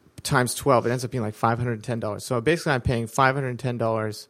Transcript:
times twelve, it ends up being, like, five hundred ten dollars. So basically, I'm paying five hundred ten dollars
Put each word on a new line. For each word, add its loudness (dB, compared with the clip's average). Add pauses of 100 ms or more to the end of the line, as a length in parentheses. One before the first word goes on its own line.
(220)
times 2
twelve, 4
it 0
ends -4
up -6
being, -4
like, -6
five 2
hundred -4
ten -6
dollars. -6
So -2
basically, 0
I'm 0
paying 0
five 4
hundred -4
ten -4
dollars -2